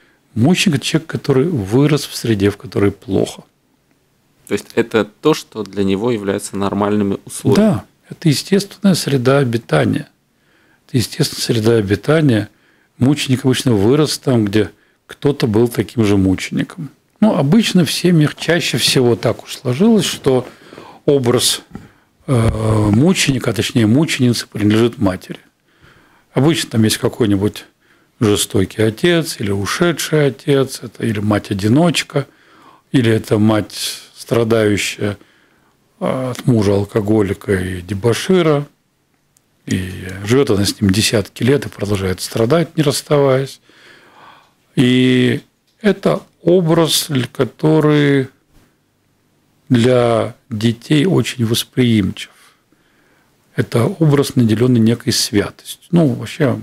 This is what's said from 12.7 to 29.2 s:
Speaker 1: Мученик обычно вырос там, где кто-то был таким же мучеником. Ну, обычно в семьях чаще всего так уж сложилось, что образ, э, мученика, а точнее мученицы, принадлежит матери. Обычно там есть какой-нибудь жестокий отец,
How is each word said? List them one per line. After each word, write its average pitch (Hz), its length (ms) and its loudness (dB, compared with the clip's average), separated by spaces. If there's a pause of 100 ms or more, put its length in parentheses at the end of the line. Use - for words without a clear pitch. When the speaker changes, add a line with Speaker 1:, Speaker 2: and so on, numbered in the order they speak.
Speaker 1:
Мученик 135 480 0
обычно 123 280 0
вырос 123 440 2
там, 117 280 0
где 101 260 -2 (360)
кто-то 143 400 -2
был 113 220 2
таким 117 340 -2
же 101 140 2
мучеником. 95 720 -4 (320)
Ну, 214 140 4
обычно 175 500 2
в - 60 -6
семьях 160 440 2
чаще 160 420 -2
всего 120 380 2
так - 280 -4
уж - 120 -14
сложилось, 175 500 2
что 127 400 0 (600)
образ, 123 560 0 (640)
э, 147 60 0 (580)
мученика, 131 600 2
а - 20 -4
точнее 110 340 0
мученицы, 123 600 0
принадлежит 107 500 0
матери. 95 420 -4 (920)
Обычно 147 380 0
там 110 120 2
есть 107 140 2
какой-нибудь 107 680 -2 (540)
жестокий 104 600 0
отец, 156 580 0